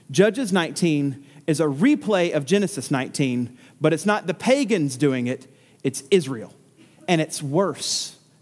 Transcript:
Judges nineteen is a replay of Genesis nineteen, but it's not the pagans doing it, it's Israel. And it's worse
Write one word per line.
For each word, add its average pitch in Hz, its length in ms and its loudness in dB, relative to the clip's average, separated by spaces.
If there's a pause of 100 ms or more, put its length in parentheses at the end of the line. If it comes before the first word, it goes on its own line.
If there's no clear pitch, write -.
(120)
Judges 196 420 2
nineteen 147 720 0 (220)
is 147 120 0
a 160 60 4
replay 185 680 2
of 147 140 -2
Genesis 180 460 0
nineteen, 127 680 -2 (240)
but 151 100 4
it's 160 140 -2
not 208 220 0
the 175 80 -2
pagans 196 640 0
doing 131 280 0
it, 123 220 -6 (360)
it's - 280 -4
Israel. 131 420 0 (540)
And 170 120 2
it's - 220 -4
worse 151 720 -4 (260)